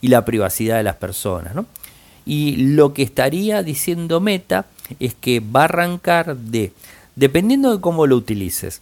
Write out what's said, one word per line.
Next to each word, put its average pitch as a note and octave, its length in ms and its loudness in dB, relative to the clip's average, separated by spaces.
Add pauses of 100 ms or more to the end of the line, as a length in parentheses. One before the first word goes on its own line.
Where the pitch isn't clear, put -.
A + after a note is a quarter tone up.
Y B2+ 80 0
la A#2+ 160 6
privacidad A2+ 540 0
de A2 40 0
las G2 140 -2
personas, F2+ 580 -8
¿no? G3 120 -6 (580)
Y D3 320 -2
lo C#3+ 380 4
que C#3 80 0
estaría F3+ 600 -2
diciendo E3+ 580 -4
Meta F#3+ 440 -2 (360)
es B2 140 -4
que A#2+ 260 0
va A2 200 0
a D3+ 40 6
arrancar E3+ 720 -2
de, A2+ 380 -4 (420)
dependiendo G#3 640 2
de F#3+ 60 -6
cómo E3 240 2
lo C3 100 6
utilices G2+ 640 -4